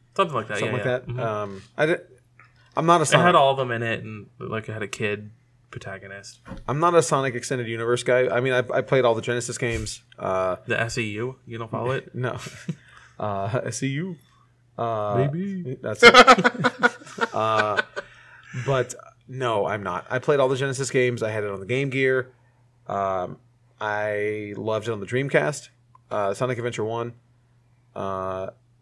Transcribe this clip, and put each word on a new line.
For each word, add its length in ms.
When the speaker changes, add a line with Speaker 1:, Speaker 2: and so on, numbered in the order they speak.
Speaker 1:
Something 220
like 100
that, 140
Speaker 2:
something 180
Speaker 1:
yeah, 60
Speaker 2:
like 0
Speaker 1:
yeah. 140
Speaker 2:
that. 100
Speaker 1:
Mm-hmm. 120
Speaker 2:
Um, 420
I 100
di-, 120
I'm 100
not 140
a 20
Speaker 1:
It 40
Speaker 2:
Sonic 200
Speaker 1:
had 80
all 160
of 60
them 160
in 100
it, 220
and, 240
like, 300
it 40
had 120
a 40
kid 440
protagonist. 720
Speaker 2:
I'm 140
not 140
a 80
Sonic 320
Extended 340
Universe 340
guy. 260
I 120
mean, 140
I, 180
I 80
played 240
all 100
the 60
Genesis 380
games. 440
Uh, 380
Speaker 1:
The 140
S 160
E 140
U? 340
You 140
don't 120
follow 200
it? 200
Speaker 2:
<laughs> 40
No. 240
Uh, 440
S 180
E 60
U. 280
Uh, 380
Speaker 1:
Maybe. 520
Speaker 2:
that's 200
it. 120
<laughs> 1200
Uh, 460
but 280
no, 380
I'm 160
not. 280
I 80
played 220
all 80
the 80
Genesis 340
games. 320
I 80
had 140
it 60
on 100
the 60
Game 240
Gear. 420
Um, 520
I 760
loved 320
it 40
on 80
the 60
Dreamcast. 640
Uh, 240
Sonic 240
Adventure 260
one. 300
Uh, 520
Speaker 1:
Did 60